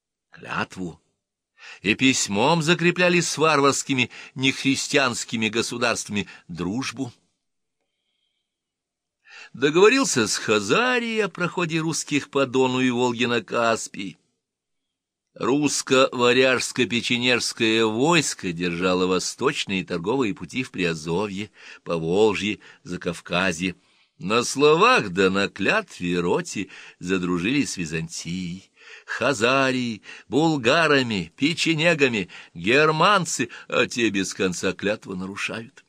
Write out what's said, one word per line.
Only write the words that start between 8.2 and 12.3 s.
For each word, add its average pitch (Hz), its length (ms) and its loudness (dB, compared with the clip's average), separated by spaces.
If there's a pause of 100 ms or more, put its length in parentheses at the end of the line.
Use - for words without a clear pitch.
Договорился 160 760 4
с - 100 -4
Хазарией 220 880 0
о 180 40 -6
проходе 170 520 -4
русских 151 500 -4